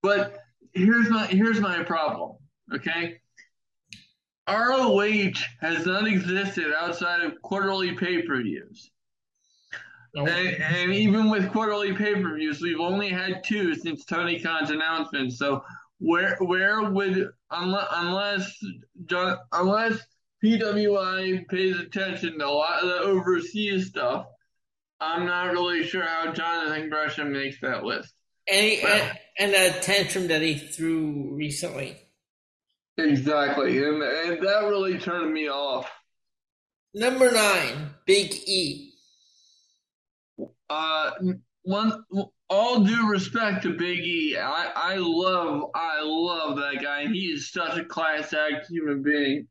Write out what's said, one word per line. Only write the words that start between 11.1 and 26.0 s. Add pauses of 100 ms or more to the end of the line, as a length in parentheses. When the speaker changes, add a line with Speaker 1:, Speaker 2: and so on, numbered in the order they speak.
Speaker 1:
with
quarterly
pay-per-views,
we've
only
had
two
since
Tony
Khan's
announcement.
So (360)
where,
where
would, (220)
unle-,
unless (540)
John, (160)
unless (420)
P
W
I
pays
attention
to
a
lot
of
the
overseas
stuff, (720)
I'm
not
really
sure